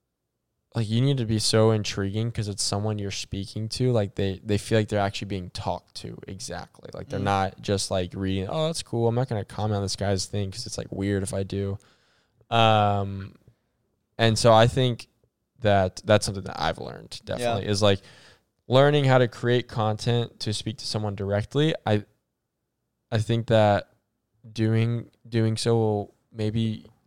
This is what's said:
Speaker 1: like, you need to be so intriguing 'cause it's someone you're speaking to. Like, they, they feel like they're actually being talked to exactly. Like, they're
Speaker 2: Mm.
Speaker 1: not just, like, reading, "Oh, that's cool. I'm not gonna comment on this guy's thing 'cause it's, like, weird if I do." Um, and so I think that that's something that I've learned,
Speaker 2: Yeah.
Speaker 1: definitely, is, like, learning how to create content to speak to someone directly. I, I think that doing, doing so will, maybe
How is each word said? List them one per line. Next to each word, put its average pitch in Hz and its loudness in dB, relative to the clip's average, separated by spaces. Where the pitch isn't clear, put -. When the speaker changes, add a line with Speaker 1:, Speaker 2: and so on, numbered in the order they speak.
Speaker 1:
like, 110 -2
you 113 0
need 135 2
to 120 -2
be 110 0
so 113 4
intriguing 107 -2
'cause 107 -4
it's 101 -6
someone 107 -2
you're 101 -6
speaking 104 -8
to. 127 0
Like, 101 0
they, 95 -4
they 104 0
feel 110 0
like 107 0
they're 104 -2
actually 101 -4
being 95 -8
talked - -8
to - -12
exactly. - -14
Like, 90 -14
they're 101 -6
Speaker 2:
Mm. 98 -4
Speaker 1:
not 98 0
just, 98 -2
like, 92 -2
reading, 95 -2
"Oh, 160 -2
that's 165 -4
cool. 117 -2
I'm 117 0
not 127 0
gonna 104 -4
comment 107 -4
on 101 -2
this 92 -4
guy's 98 -2
thing 101 -4
'cause - -12
it's, - -10
like, - -12
weird 98 0
if 95 -6
I 98 -2
do." 98 -4
Um, 101 2
and 113 4
so 117 6
I 113 8
think 123 -2
that 98 2
that's 104 4
something 98 -6
that - -10
I've 80 -2
learned, 57 -14
Speaker 2:
Yeah. - -6
Speaker 1:
definitely, 120 -2
is, 101 0
like, 101 4
learning 143 6
how 131 6
to 127 6
create 120 0
content 113 -2
to 110 -4
speak - -8
to - -14
someone 107 -4
directly. 104 -2
I, 104 0
I 113 0
think 113 -2
that 107 4
doing, 113 0
doing 110 0
so 117 2
will, 107 0
maybe 110 -4